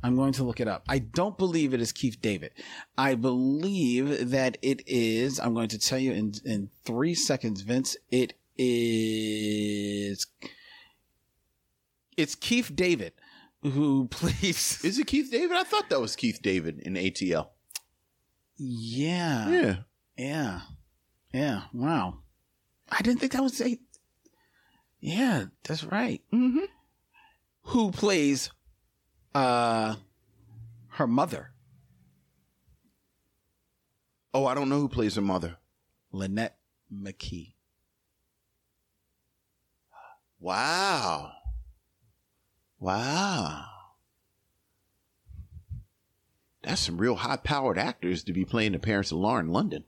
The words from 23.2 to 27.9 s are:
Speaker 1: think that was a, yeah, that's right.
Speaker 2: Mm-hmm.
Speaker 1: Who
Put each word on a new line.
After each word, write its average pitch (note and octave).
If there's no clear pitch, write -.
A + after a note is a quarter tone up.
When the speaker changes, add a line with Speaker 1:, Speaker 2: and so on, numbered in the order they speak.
Speaker 1:
think C4
that C4
was B3+
a, A#3+
yeah, E3+
that's D#3
right. F#3+
Speaker 2:
Mm-hmm. B3+
Speaker 1:
Who A3